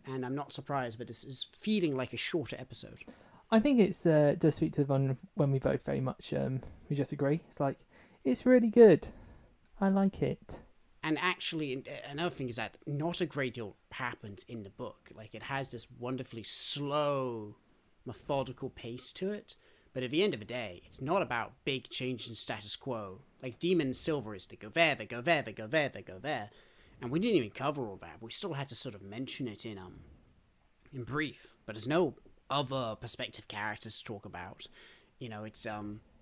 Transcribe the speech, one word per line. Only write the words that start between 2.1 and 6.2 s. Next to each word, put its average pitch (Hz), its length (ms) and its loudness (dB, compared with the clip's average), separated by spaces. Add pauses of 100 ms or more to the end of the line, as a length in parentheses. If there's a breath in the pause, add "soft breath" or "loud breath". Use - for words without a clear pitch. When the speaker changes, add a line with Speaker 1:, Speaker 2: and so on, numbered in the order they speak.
Speaker 1:
a 120 40 -6
shorter - 420 -4
episode. - 400 -10 (500 loud breath)
Speaker 2:
I 220 100 8
think 262 200 6
it's, 190 260 4
uh, 151 320 8
does 160 180 6
speak - 180 0
to 147 100 2
the 139 80 0
one 135 260 4 (180)
when 143 160 4
we 135 80 4
both - 240 0
very 139 180 0
much, 135 320 -4